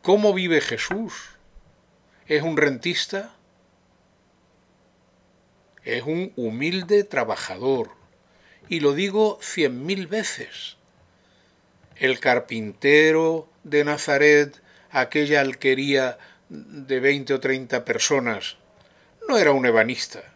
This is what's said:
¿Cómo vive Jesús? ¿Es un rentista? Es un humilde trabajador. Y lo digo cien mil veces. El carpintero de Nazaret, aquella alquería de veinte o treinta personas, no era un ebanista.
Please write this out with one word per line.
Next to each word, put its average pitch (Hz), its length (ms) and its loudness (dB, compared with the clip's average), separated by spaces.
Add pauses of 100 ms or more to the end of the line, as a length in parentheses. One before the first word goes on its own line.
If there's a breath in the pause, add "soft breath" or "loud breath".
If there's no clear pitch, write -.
¿Cómo 208 320 4
vive 175 260 2
Jesús? 190 540 -6 (1120 soft breath)
¿Es 147 160 2
un 160 140 -2
rentista? 165 800 -2 (2500)
Es 120 200 -4
un 165 320 -4
humilde 170 680 -2
trabajador. 127 880 -4 (800 soft breath)
Y 170 100 -4
lo 143 140 2
digo 202 500 0
cien 131 420 -2
mil 190 220 -4
veces. - 680 -8 (1200 soft breath)
El 131 240 0
carpintero 147 1300 2 (160)
de 147 200 0
Nazaret, 147 760 2 (280 soft breath)
aquella 147 500 0
alquería 135 760 0 (300 loud breath)
de 135 520 -8
veinte 139 340 0
o 123 60 -2
treinta 131 440 -4
personas, 117 720 -2 (720 soft breath)
no 254 100 4
era 160 120 6
un 131 160 2
ebanista. 113 560 2 (140)